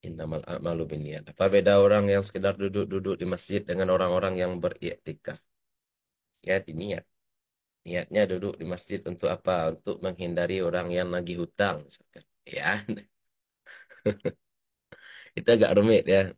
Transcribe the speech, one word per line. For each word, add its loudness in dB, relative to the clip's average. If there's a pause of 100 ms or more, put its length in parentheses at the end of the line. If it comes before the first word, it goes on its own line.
Innamal -8 (120)
a'malu -4
binniyat. -10 (100)
Apa 0
beda 6 (120)
orang 6 (100)
yang 2
sekedar -2 (100)
duduk-duduk -2
di -4
masjid -4
dengan 0
orang-orang 0
yang 0 (120)
beriktikaf? -8 (1080)
Ya, 2 (100)
di -16 (100)
niat. -6 (840)
Niatnya -2 (100)
duduk -4
di -10
masjid -10 (120)
untuk -4
apa? -2 (200)
Untuk -8 (100)
menghindari -4 (120)
orang -2 (100)
yang -2
nagih -6
hutang, -2 (100)
misalkan. -20 (320)
Ya. -2 (1200)
<laughs> -2 (1000)
Itu 0
agak 6
rumit, 6
ya. 6 (160)